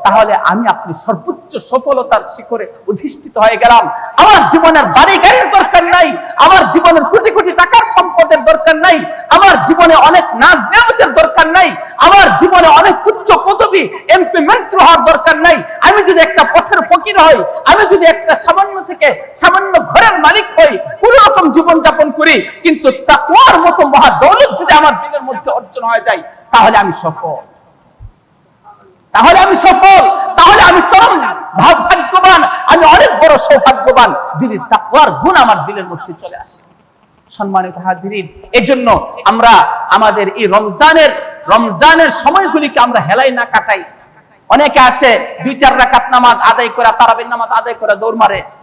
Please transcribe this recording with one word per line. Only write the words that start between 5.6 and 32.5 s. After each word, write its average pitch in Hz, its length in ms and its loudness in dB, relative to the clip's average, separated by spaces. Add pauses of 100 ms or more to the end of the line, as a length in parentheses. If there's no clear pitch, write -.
নাই, 349 340 0 (180)
আমার 370 360 2
জীবনের 330 320 2
কোটি 440 280 0
কোটি 359 200 -2
টাকার 359 320 0
সম্পদের 349 600 0
দরকার 320 320 0
নাই, 320 240 0 (300)
আমার 359 360 2
জীবনে 330 300 2
অনেক 320 280 4
নাজ 302 340 0
নেয়ামতের 392 560 0
দরকার 320 340 0
নাই, 330 280 0 (220)
আমার 381 400 2
জীবনে 349 300 2
অনেক 311 400 2
উচ্চ - 240 -4
পদবি, 381 580 -2 (180)
এমপি, 349 340 0
মন্ত্রী 370 440 0
হওয়ার 330 200 2
দরকার 320 320 0
নাই। 320 260 0 (180)
আমি 403 220 2
যদি 349 160 0
একটা 320 240 0
পথের 339 380 -2
ফকির 392 380 -2
হই, 311 240 4 (220)
আমি 381 200 2
যদি 349 200 0
একটা 320 300 0
সামান্য 381 460 -4
থেকে - 520 -4
সামান্য 370 460 0
ঘরের 381 400 0
মালিক 359 260 0 (140)
হই, 214 180 4
কোন - 540 2
রকম 339 200 0
জীবনযাপন 311 600 0
করি, 302 300 0 (220)
কিন্তু 311 280 0
তাকওয়ার - 680 2
মতো 339 260 0
মহা 269 220 4 (100)
দৌলত 370 400 2
যদি 349 140 0
আমার 302 280 2
দিলের 285 220 -10
মধ্যে 254 280 -10
অর্জন - 320 -10
হয়ে 226 180 -4
যায়, 190 220 -4 (280)
তাহলে 214 260 2
আমি 196 160 -2
সফল। - 640 -10 (1600)
তাহলে 320 220 4
আমি 381 160 2
সফল, 381 540 4 (260)
তাহলে 381 260 4
আমি 392 200 4
চরম 392 380 2 (400)
ভাগ-, 269 220 2
ভাগ্যবান, 370 640 0
আমি - 420 0